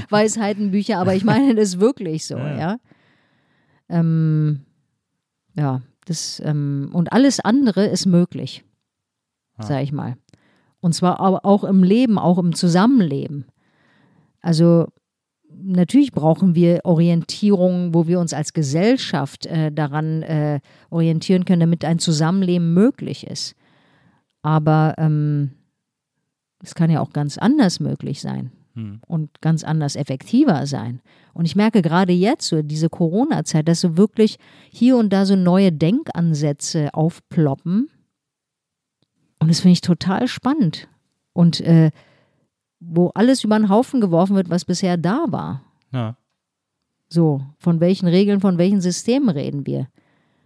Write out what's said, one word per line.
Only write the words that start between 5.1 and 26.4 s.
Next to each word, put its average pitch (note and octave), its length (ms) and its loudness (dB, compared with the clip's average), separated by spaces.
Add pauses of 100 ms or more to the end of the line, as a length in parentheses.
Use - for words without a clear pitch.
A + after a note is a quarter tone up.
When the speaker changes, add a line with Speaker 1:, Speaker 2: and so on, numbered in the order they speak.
Speaker 1:
ja, C3 260 -4 (240)
das, - 380 -10
ähm, C#3+ 500 -4
und E3+ 200 -2
alles C4 260 4
andere A3 460 0
ist - 200 -2
möglich, F3 600 0 (960)
Speaker 2:
Ja. A2 60 -12
Speaker 1:
sag C3+ 180 -4
ich C#3+ 100 -4
mal. B2+ 240 -8 (640)
Und E3+ 120 0
zwar F3 280 0
au-, F#3+ 220 0
auch G3+ 200 2
im F#3+ 200 4
Leben, A3 360 2
auch E3+ 180 2
im F3 160 0
Zusammenleben. E3 920 0 (960)
Also E3+ 460 4 (640)
natürlich F#3+ 600 0
brauchen D#3+ 440 2
wir E3+ 280 4
Orientierung, F3 1080 0
wo E3 140 2
wir F3 120 0
uns E3+ 140 -4
als C#3+ 200 -6
Gesellschaft, D#3+ 920 -2
äh, D#3 240 -2
daran, D#3 500 -4
äh, D3+ 380 -4 (300)
orientieren E3 560 0
können, F3 160 2
damit E3+ 220 2
ein E3 160 0
Zusammenleben F3 760 0
möglich F#3+ 520 0
ist. - 300 -12 (880)
Aber, D#3 540 2
ähm, D3 540 0 (1120)